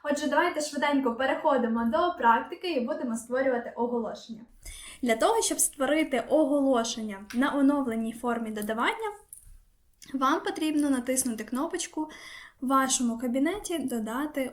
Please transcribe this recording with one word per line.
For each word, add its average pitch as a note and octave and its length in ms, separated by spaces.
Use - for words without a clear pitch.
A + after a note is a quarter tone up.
Отже, D4 240
давайте D#4 320
швиденько C#4 540
переходимо C4 720
до F4 340
практики C4 540
і C4+ 80
будемо B3+ 360
створювати B3 600
оголошення. A#3 640
Для A#3 140
того, G4+ 260
щоб - 160
створити C#4 680
оголошення B3 960
на A#3+ 200
оновленій C4 580
формі A#3 380
додавання, B3+ 640
вам C4+ 260
потрібно D#4 500
натиснути B3 540
кнопочку D#4 640
в C4 60
вашому C4 520
кабінеті D#4 600
«Додати B3+ 760